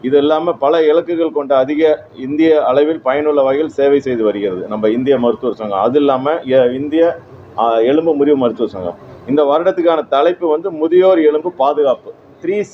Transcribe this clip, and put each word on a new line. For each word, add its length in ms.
இது 160
இல்லாம 340
பல 280
இலக்குகள் 520
கொண்ட 240
அதிக 500
இந்திய 480
அளவில் 360
பயனுள்ள 420
வகையில் 260
சேவை 320
செய்து 240
வருகிறது 420
நம்ம 220
இந்திய 300
மருத்துவர் 380
சங்கம். 240
அது 180
இல்லாம 320
எ-, 440
இந்திய, 440
ஆ, 180
எலும்பு 380
முறிவு 220
மருத்துவ 320
சங்கம். 400
இந்த 180
வருடத்துக்கான 640
தலைப்பு 400
வந்து 220
முதியோர் 480
எலும்பு 340
பாதுகாப்பு, 600
த்ரீ 320